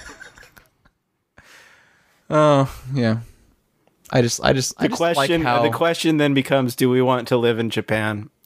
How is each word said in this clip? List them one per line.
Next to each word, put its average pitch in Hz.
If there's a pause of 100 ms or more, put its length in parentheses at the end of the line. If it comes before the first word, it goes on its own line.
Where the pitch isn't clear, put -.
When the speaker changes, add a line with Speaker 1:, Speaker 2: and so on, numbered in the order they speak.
(2250)
Speaker 1:
Oh, 147 (220)
yeah. 113 (960)
I 127
just, 117
I 127
just, 131
I -
Speaker 2:
The -
Speaker 1:
just 247
like 170
Speaker 2:
question, 156
Speaker 1:
how 120
Speaker 2:
the 117
question 165
then 147
becomes: 131
Do 127
we 127
want 123
to 127
live 117
in 113
Japan? 107 (160)